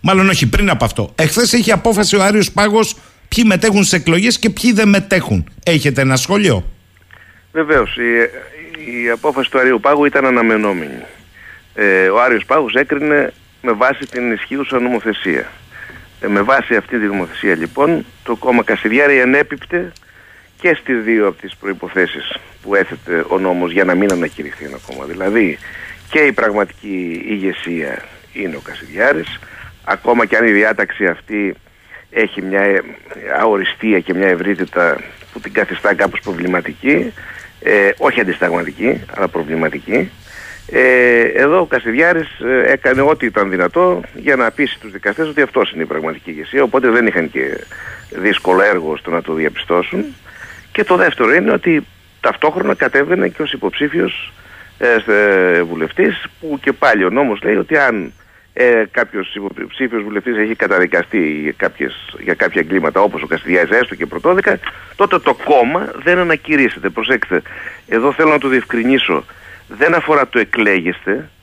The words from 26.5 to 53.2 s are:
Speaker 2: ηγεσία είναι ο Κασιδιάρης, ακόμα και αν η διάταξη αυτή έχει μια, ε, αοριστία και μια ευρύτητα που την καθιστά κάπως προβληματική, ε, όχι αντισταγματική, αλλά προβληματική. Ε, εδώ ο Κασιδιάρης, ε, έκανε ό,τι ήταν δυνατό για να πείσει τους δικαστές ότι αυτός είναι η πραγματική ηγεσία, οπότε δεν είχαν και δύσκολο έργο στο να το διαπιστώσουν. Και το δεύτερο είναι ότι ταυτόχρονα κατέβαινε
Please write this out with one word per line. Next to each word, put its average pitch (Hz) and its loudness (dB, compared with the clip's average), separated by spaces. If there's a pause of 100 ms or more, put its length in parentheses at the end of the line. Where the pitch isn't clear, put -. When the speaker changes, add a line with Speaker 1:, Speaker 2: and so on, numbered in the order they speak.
Speaker 2:
ηγεσία 85 -6 (300)
είναι 90 -8
ο 69 -12
Κασιδιάρης, - -4 (460)
ακόμα 117 0
και 110 0
αν 117 4
η 113 4
διάταξη 104 0
αυτή 98 -4 (560)
έχει 104 -2
μια, 95 -2
ε, 98 2 (580)
αοριστία 101 0
και 92 -4
μια 95 2
ευρύτητα 90 0 (320)
που - -14
την 101 -14
καθιστά 101 0
κάπως 98 -2
προβληματική, 92 -2 (480)
ε, 202 4
όχι 135 0
αντισταγματική, 90 -2 (160)
αλλά 95 -2
προβληματική. 82 -2 (640)
Ε, 123 4
εδώ 143 2
ο 175 2
Κασιδιάρης, 156 0 (120)
ε, 127 2
έκανε 131 2
ό,τι 147 2
ήταν 101 0
δυνατό 90 2 (140)
για 131 0
να 120 0
πείσει - -4
τους 107 -16
δικαστές 160 -2
ότι 147 0
αυτός 113 0
είναι 80 -6
η 78 -4
πραγματική 78 -8
ηγεσία, 80 -2
οπότε 127 2
δεν 117 4
είχαν 85 -2
και 67 -6 (460)
δύσκολο 92 0
έργο 85 0
στο - -10
να 82 -2
το 80 -6
διαπιστώσουν. 85 -2 (680)
Και 208 0
το 180 2
δεύτερο 143 2
είναι 196 2
ότι 165 0 (340)
ταυτόχρονα 165 0
κατέβαινε 156 0